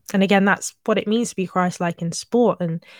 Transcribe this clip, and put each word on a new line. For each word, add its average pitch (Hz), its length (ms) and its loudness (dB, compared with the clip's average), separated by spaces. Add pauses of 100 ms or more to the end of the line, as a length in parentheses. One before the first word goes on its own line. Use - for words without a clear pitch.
(120)
and 196 120 2
again, 196 200 4
that's 196 300 0 (120)
what 214 120 0
it - 100 -4
means 226 220 -2
to - 60 -14
be 185 100 -2
Christ-like 180 560 -2
in 170 100 -4
sport. 233 500 0
And 165 220 -4 (160)